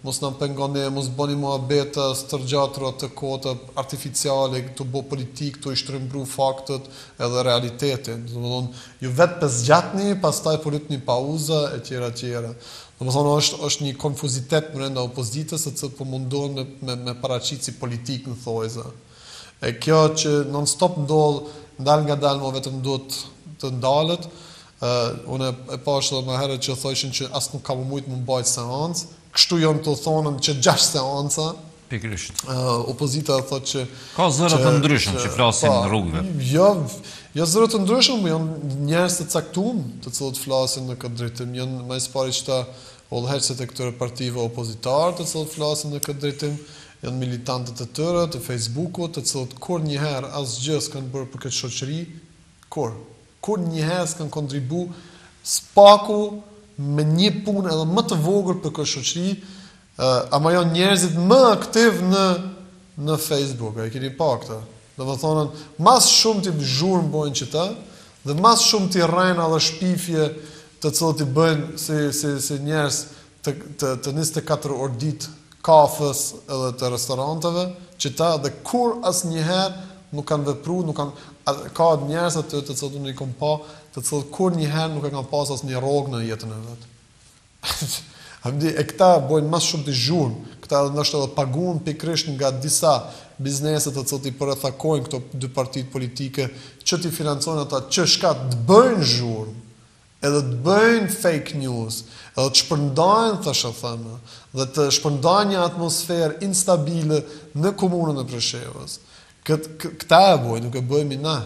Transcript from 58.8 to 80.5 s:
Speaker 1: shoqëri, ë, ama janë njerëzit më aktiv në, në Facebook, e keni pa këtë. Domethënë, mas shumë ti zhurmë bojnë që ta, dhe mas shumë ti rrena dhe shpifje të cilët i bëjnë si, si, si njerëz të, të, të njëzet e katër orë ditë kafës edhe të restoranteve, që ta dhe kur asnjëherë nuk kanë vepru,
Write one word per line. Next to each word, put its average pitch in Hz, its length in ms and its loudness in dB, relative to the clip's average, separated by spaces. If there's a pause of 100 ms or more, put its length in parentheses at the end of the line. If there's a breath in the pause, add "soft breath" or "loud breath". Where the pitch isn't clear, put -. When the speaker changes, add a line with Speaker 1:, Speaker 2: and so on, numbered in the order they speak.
Speaker 1:
shoqëri, 170 420 -2 (640 loud breath)
ë, 127 140 4 (260)
ama 156 160 4
janë 170 220 4
njerëzit 175 420 4
më 190 220 8 (160)
aktiv 208 500 4
në, 190 200 4 (760)
në 151 240 0
Facebook, 123 560 -2
e 113 80 -4
keni 131 240 -8
pa 160 160 0 (160)
këtë. 110 160 -10 (400)
Domethënë, 143 480 0 (320 loud breath)
mas 226 400 6
shumë 214 240 2
ti 180 100 0 (220)
zhurmë 175 400 2
bojnë 147 240 -2
që 127 160 -10
ta, 175 100 0 (640 loud breath)
dhe 143 160 0
mas 226 240 8
shumë 185 240 2
ti 185 80 4
rrena 170 480 4
dhe 160 120 2 (100)
shpifje 170 600 0 (540 loud breath)
të 147 160 0
cilët 156 240 2
i 131 80 -2
bëjnë 156 480 2
si, 156 180 -2 (140)
si, 143 320 -2
si 139 160 -4
njerëz 147 440 -2 (360 loud breath)
të, 143 160 -4 (160)
të, 131 220 -2 (100)
të 143 140 -4
njëzet 156 180 -2
e 156 80 -6
katër 143 320 -2
orë 123 240 -4
ditë - 360 -6 (240)
kafës 147 600 6 (260)
edhe 131 300 -2
të 127 120 0
restoranteve, 151 760 -2 (360 loud breath)
që 143 160 -2
ta 165 240 4
dhe 139 80 -2 (160)
kur 240 300 2 (100)
asnjëherë 180 840 0 (280)
nuk 147 80 -6
kanë 147 220 0
vepru, 151 400 -2